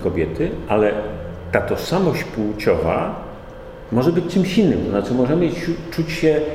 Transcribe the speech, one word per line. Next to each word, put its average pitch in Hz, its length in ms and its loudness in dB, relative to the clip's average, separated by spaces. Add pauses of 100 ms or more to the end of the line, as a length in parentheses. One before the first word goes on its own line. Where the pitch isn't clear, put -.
kobiety, 82 460 0 (180)
ale 107 240 4 (600)
ta 104 100 2
tożsamość 160 600 0
płciowa 107 1040 0 (640)
może 127 200 4
być 165 140 0
czymś 190 320 2
innym. 160 280 4
To - 40 -2
znaczy 101 240 0
możemy 143 360 2
ciu-, - 420 -4
czuć 160 200 -2
się 151 300 4 (140)